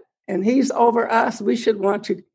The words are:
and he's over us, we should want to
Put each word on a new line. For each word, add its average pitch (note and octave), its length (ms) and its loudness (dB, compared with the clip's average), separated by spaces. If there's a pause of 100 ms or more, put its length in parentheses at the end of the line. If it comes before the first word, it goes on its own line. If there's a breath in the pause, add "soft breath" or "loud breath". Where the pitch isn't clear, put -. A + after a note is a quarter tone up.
(280)
and F#3+ 160 -4
he's B3 280 2
over A#3 400 2
us, A3+ 300 0
we A3+ 140 0
should A3 240 0
want G3 260 0
to F#3 180 -6 (120)